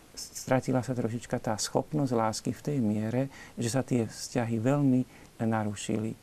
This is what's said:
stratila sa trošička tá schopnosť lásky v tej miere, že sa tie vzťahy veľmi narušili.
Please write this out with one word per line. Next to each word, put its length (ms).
stratila 680
sa 100
trošička 480
tá 160
schopnosť 560
lásky 400
v 100
tej 140
miere, 440
že 140
sa 100
tie 240
vzťahy 560
veľmi 380
narušili. 720